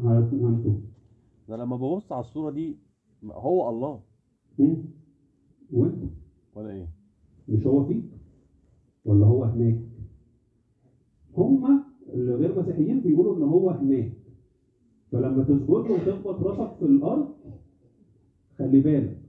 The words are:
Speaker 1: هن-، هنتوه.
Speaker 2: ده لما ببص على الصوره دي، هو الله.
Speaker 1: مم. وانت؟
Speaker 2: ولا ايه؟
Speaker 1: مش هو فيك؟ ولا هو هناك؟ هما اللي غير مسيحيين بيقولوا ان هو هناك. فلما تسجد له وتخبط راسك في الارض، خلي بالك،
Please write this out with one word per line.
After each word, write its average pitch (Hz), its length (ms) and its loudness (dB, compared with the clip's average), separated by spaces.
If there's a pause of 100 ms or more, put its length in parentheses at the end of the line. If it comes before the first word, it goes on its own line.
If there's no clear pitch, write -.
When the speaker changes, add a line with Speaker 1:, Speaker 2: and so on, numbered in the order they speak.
Speaker 1:
هن-، 117 420 2
هنتوه. 113 360 0 (680)
Speaker 2:
ده 110 80 -12
لما 120 200 -8
ببص 151 340 -6
على 131 100 -8
الصوره 151 300 -10
دي، 151 260 -8 (460)
هو 123 460 -2
الله. 120 300 -8 (600)
Speaker 1:
مم. 156 160 4 (960)
وانت؟ - 320 0 (520)
Speaker 2:
ولا 107 140 -12
ايه؟ 95 180 -12 (640)
Speaker 1:
مش 107 180 0
هو 135 180 2
فيك؟ 196 180 -4 (1000)
ولا 101 200 6
هو 123 180 4
هناك؟ 117 360 0 (1600)
هما 269 460 4 (300)
اللي 123 220 -2
غير 180 240 0
مسيحيين - 420 0
بيقولوا 180 360 4
ان 160 60 0
هو 180 260 4
هناك. 135 420 0 (1000)
فلما 131 320 0
تسجد 139 260 2
له 220 240 2
وتخبط 190 500 -4
راسك 202 360 -4
في - 60 -4
الارض، 156 420 2 (1300)
خلي 135 240 4
بالك، 135 480 0